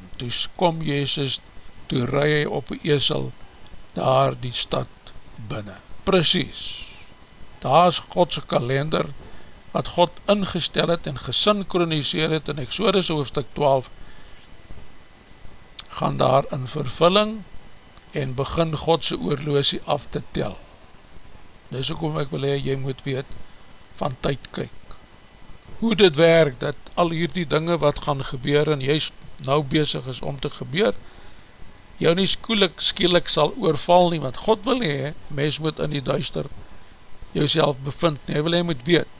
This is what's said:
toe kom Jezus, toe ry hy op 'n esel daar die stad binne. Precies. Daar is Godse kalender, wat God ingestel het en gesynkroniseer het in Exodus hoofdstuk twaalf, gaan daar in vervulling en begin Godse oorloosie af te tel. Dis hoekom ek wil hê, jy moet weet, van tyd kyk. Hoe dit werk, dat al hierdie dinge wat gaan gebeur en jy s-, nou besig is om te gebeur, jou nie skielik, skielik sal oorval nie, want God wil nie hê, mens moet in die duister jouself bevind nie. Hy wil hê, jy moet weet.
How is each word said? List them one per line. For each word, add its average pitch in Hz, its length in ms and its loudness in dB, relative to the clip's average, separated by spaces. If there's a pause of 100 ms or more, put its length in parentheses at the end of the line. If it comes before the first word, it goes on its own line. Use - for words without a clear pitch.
(160)
toe 120 160 -8 (240)
kom 165 260 2
Jezus, 143 580 0 (480)
toe 123 180 0
ry 143 260 2
hy 151 140 2
op - 260 -4
'n - 120 -6
esel 139 480 2 (600)
daar 131 460 4
die 123 140 -6
stad - 580 -6 (240)
binne. 107 420 -10 (260)
Precies. - 840 0 (800)
Daar 156 220 8
is 165 220 2
Godse 175 360 2
kalender, 139 600 0 (680)
wat 156 160 -2
God 175 240 4 (140)
ingestel 180 640 0
het 170 220 0
en 135 80 -6
gesynkroniseer 165 1120 0
het 156 180 0
in 147 140 -4
Exodus 180 460 2
hoofdstuk 147 460 -2
twaalf, 135 360 4 (2000)
gaan 143 300 -2
daar 135 340 4
in 127 160 -4
vervulling 170 640 2 (800)
en 135 240 -4
begin 160 420 0
Godse - 400 0
oorloosie 147 680 0
af 147 240 -2
te - 120 -4 (100)
tel. 110 260 -4 (1160)
Dis 135 160 -4
hoekom 156 320 -2
ek 143 80 -4
wil 139 160 -2
hê, 139 160 2
jy 135 160 0
moet 135 300 -4
weet, 135 240 -4 (640)
van 139 240 -2
tyd 143 300 -2
kyk. - 420 -10 (840)
Hoe 220 160 2
dit 175 240 8
werk, 165 400 8
dat - 340 -6
al 170 220 2
hierdie 170 320 0
dinge 160 340 2
wat 143 240 2
gaan 139 180 0
gebeur 143 520 2
en 131 100 -4
jy 147 140 4
s-, - 120 -4 (360)
nou 147 160 4
besig 147 480 0
is 123 100 -10
om 139 180 -4
te 143 140 -4
gebeur, 175 400 0 (1040)
jou 156 160 4
nie 185 160 4
skielik, 202 540 0
skielik 175 480 2
sal 151 260 2
oorval 175 560 6
nie, 156 80 -2
want 131 240 -6
God 220 220 4
wil 247 160 2
nie 151 100 0
hê, 139 180 -2 (220)
mens 143 300 0
moet 156 180 -2
in 151 160 0
die 131 80 -4
duister - 480 -2 (840)
jouself 147 480 4
bevind 147 420 0
nie. - 120 -2
Hy 147 80 2
wil 170 100 2
hê, 175 80 4
jy 175 60 -2
moet 156 180 -4
weet. 165 320 4